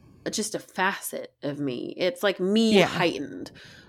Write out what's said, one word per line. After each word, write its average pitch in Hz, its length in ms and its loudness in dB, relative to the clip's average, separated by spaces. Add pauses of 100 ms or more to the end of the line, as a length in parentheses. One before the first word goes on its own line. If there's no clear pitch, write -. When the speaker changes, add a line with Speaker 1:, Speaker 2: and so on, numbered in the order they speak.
(300)
Speaker 1:
just 214 240 -4
a - 40 -8
facet - 840 -4
of 143 180 -6
me. 135 380 -6
It's, 180 240 0
like, 202 180 0
me 208 380 4
Speaker 2:
Yeah. 170 80 8
Speaker 1:
heightened. 147 640 -4 (380)